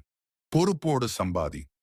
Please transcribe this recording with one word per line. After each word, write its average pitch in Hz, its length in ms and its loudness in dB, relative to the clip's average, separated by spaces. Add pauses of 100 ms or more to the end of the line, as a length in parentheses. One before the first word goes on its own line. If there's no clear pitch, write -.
(480)
பொறுப்போடு 156 600 2 (100)
சம்பாதி. 80 460 -2 (200)